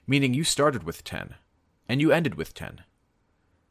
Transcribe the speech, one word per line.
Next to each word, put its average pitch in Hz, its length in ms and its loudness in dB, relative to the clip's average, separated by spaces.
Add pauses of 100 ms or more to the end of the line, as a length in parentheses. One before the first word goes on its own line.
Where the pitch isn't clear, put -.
Meaning 135 280 2
you 156 100 0
started 139 380 2
with 80 220 -10
ten, - 320 -10 (520)
and 131 120 0
you 147 120 6
ended 156 220 2
with 76 180 -8
ten. - 300 -14 (880)